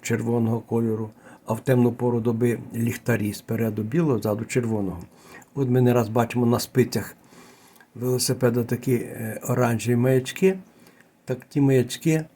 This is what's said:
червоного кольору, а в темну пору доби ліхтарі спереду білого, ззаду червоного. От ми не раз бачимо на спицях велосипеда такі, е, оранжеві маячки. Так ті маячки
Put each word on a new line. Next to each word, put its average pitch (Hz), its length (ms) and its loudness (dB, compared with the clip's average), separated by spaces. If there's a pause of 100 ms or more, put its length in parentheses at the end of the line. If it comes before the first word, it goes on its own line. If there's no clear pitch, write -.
червоного 117 580 0
кольору, 113 500 -2 (360)
а - 80 -2
в 113 60 -6
темну 123 320 4
пору 120 280 -2
доби 117 400 0 (160)
ліхтарі 113 580 -2
спереду 113 500 -4
білого, 135 360 0
ззаду 107 260 -2
червоного. 107 540 -4 (580)
От 135 120 0
ми 127 120 4
не 123 120 6
раз 117 160 2
бачимо 117 360 0
на 117 140 2
спицях - 560 0 (800)
велосипеда 123 680 0
такі, 120 300 -2
е, 110 500 -6
оранжеві 120 520 0
маячки. 131 640 2 (680)
Так 127 240 -8
ті 143 120 0
маячки 139 640 2 (100)